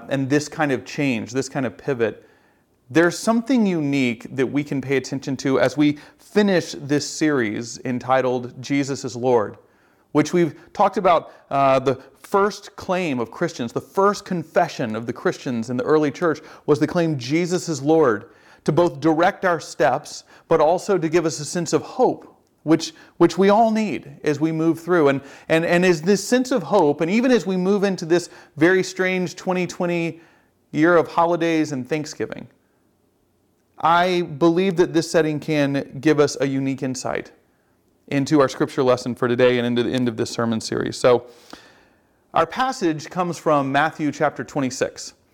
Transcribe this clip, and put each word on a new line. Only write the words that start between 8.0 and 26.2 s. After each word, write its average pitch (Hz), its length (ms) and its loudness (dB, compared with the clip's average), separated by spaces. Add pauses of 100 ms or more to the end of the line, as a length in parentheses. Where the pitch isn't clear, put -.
Jesus 139 420 -4
is 117 100 -8
Lord, 120 440 0 (560)
which 147 180 2
we've 170 240 2 (160)
talked 196 240 0
about, 180 380 2 (160)
uh, 135 300 4
the 127 160 0 (200)
first - 640 -2
claim 175 420 -4
of 113 100 -6
Christians, 147 440 -6
the 131 80 -4
first 196 420 0
confession 156 720 -4
of 117 100 -8
the 120 60 -6
Christians 120 580 -6
in 127 60 -6
the 123 80 -4
early 151 280 2
church 156 280 -2 (260)
was 147 140 2
the 151 80 0
claim, 165 300 -2
"Jesus 160 500 -2
is 147 140 -6
Lord," 139 480 2 (340)
to - 80 0
both 151 300 0
direct 165 420 2
our 175 160 0
steps, - 640 -2 (240)
but 160 140 4
also 180 360 2
to 165 120 -2
give 165 160 2
us 143 160 -4
a 147 40 -10
sense 170 280 -4
of 151 80 2
hope, - 560 -2 (260)
which, 160 300 0 (240)
which 170 200 4
we 196 120 4
all 220 220 4
need 180 520 -4
as 147 160 0
we 160 140 0
move 160 260 0
through. 170 300 2
And, 139 120 0 (280)
and, 160 160 2
and 175 200 2
as 170 160 4
this 190 240 2